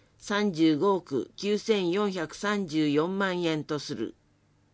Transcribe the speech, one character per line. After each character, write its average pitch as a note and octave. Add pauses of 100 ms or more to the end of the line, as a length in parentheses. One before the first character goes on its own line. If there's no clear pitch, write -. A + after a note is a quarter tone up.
(200)
三 G#3
十 D#3
五 F#3+
億 C#3
九 G3+
千 G3
四 G3+
百 F3
三 G3+
十 D3+
四 D#3+
万 F#3
円 D#3+
と D3+
す C#3
る。 G#2+ (600)